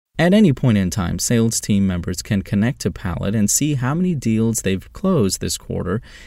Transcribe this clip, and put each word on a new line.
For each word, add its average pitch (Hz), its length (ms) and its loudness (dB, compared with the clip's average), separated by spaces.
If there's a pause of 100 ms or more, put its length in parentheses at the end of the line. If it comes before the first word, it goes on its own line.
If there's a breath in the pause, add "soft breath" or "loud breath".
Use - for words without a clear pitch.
(160)
At 170 160 4
any 202 200 6
point 120 260 2
in 92 120 2
time, 87 280 -2
sales 113 420 0
team 98 280 2
members 90 340 -4
can 98 200 -2
connect 113 400 -2
to 95 100 -2
Pallet 117 420 -4
and 104 160 0
see 147 240 0
how 127 200 -2
many 180 200 0
deals 113 480 0
they've 95 300 -4
closed 143 480 0
this 92 180 -6
quarter 90 420 -6 (260 loud breath)